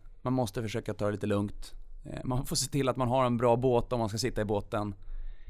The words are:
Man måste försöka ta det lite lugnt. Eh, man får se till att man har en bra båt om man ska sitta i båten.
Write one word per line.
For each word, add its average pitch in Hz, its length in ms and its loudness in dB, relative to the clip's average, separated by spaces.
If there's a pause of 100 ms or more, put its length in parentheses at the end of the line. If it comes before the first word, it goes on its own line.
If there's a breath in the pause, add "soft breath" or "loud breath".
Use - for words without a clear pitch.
(220)
Man 127 120 0
måste 127 280 0
försöka 107 320 -4
ta 104 120 -2
det 104 60 2
lite 104 160 -2
lugnt. 101 460 -2 (320)
Eh, - 180 -8
man 127 220 0
får 170 100 -2
se 131 160 0
till 135 180 2
att 120 80 2
man 127 100 2
har 127 180 4
en 120 120 4
bra 120 180 6
båt 123 380 4
om 120 60 0
man 113 100 0
ska 104 80 -4
sitta 113 240 0
i 107 40 0
båten. 101 500 0 (540 soft breath)